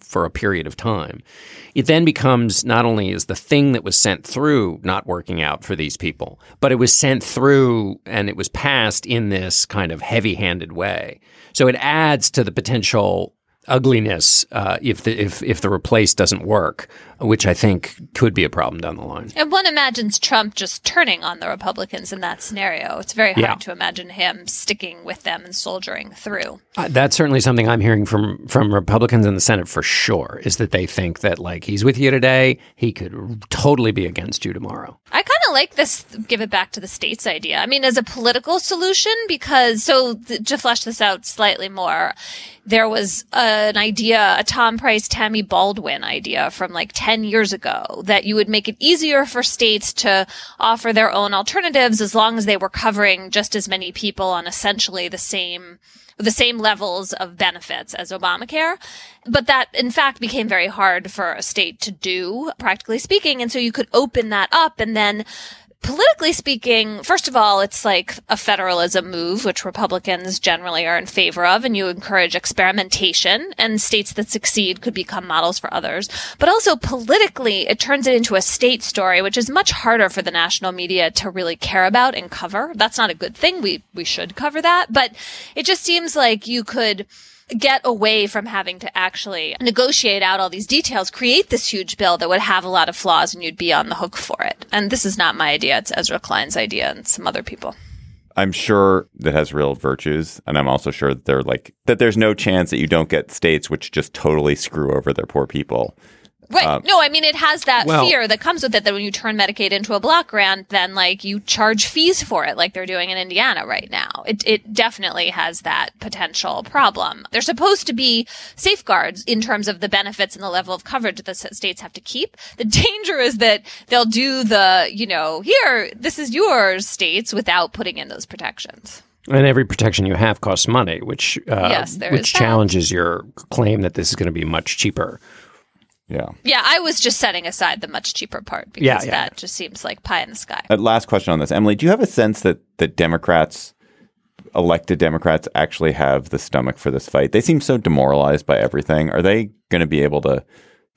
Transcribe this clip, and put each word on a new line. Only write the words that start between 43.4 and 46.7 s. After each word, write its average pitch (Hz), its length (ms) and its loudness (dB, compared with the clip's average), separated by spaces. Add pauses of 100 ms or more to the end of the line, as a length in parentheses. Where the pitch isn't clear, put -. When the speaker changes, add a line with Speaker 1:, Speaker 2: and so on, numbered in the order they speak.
Speaker 2:
idea, 214 600 4
a 208 60 0
Tom 233 340 2
Price, 226 300 2
Tammy 220 340 -2
Baldwin 190 600 0
idea 139 460 -4
from, 175 220 -8